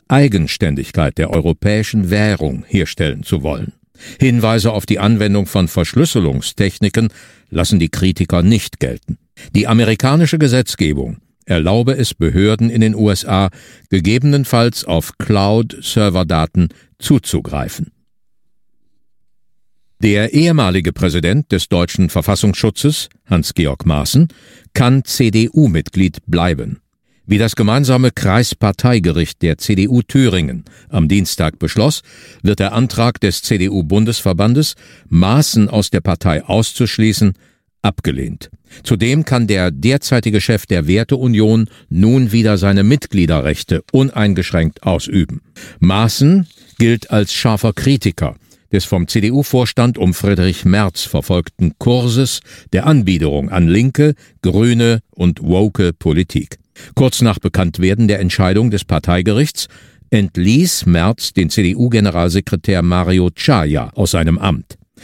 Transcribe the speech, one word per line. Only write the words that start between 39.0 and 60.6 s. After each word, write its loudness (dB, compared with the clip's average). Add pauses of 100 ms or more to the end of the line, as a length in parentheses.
kann 0
der 0
derzeitige 0
Chef 0
der -2
Werteunion 2 (180)
nun 2
wieder 2
seine 2
Mitgliederrechte 0
uneingeschränkt 0
ausüben. -2 (380)
Maaßen 2 (320)
gilt 0
als 0
scharfer 0
Kritiker -2 (360)
des 0
vom -2
C-D-U-Vorstand 0
um 0
Friedrich 0
Merz 0
verfolgten -2
Kurses 0 (340)
der 0
Anbiederung 0
an 2
linke, 2 (260)
grüne 2 (100)
und -2
woke 0
Politik. -4 (380)
Kurz 0
nach 2
Bekanntwerden 0
der 0
Entscheidung 0
des -4
Parteigerichts -2 (420)
entließ 0